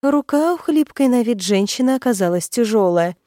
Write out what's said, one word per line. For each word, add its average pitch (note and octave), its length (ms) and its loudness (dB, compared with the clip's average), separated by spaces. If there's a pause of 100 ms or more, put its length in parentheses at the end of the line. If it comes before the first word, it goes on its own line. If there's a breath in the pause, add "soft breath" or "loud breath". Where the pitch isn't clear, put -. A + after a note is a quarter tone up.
Рука C#4+ 520 0
у - 20 -6
хлипкой D4 520 0
на B3 140 2
вид A3 180 -2
женщины G3+ 540 0
оказалась F#3+ 540 -2
тяжелая. F#3 680 0 (100)